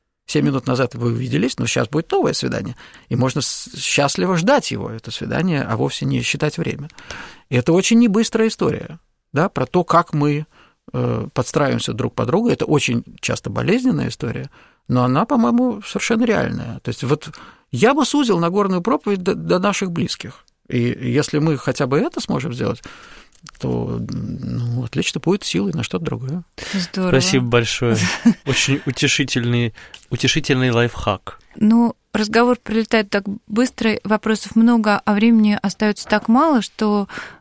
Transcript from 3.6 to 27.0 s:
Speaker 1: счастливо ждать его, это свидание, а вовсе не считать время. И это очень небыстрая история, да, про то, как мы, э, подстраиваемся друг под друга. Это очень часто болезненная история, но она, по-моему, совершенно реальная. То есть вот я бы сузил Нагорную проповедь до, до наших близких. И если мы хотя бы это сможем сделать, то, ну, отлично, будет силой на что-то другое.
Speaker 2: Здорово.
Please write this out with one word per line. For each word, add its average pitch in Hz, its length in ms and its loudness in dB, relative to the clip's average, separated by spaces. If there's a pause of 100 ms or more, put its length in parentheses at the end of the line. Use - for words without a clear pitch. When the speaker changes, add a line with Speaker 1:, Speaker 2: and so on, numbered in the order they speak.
Speaker 1:
счастливо 180 580 0
ждать 214 360 2
его, 110 180 -6
это 113 200 -14
свидание, 139 540 -2
а 113 140 -2
вовсе 139 280 -2
не 135 160 0
считать 143 360 -2
время. 139 320 -6 (600)
И 127 60 0
это 123 160 2
очень 190 280 4
небыстрая 220 500 4
история, - 500 -4 (340)
да, 170 160 2
про 131 160 -4
то, 180 180 0
как 165 300 2
мы, 147 320 0 (480)
э, 120 400 -2
подстраиваемся 127 600 0
друг 117 220 -4
под 117 120 0
друга. 220 240 2
Это - 140 -2
очень 131 380 2 (180)
часто - 280 -4
болезненная 156 600 0
история, 131 400 -8 (380)
но 123 160 2
она, 131 220 2
по-моему, 240 560 2
совершенно 226 420 -2
реальная. 175 560 -2
То - 100 -8
есть - 140 -6
вот 147 260 -2 (420)
я 196 220 4
бы 285 120 2
сузил 233 340 2
Нагорную 185 420 0
проповедь 208 420 -2
до, 180 120 0
до 165 240 0
наших 196 320 -2
близких. - 540 -6 (240)
И 127 100 -2
если 123 600 0
мы 151 180 2
хотя 147 300 -2
бы 135 120 0
это 294 200 -2
сможем 131 340 -4
сделать, 117 280 -4 (800)
то, 60 400 -4
ну, 120 840 -6
отлично, 139 360 -4
будет 190 240 -2
силой 190 300 -2
на 143 100 -4
что-то - 220 -6
другое. 135 380 -6 (300)
Speaker 2:
Здорово. 185 380 -2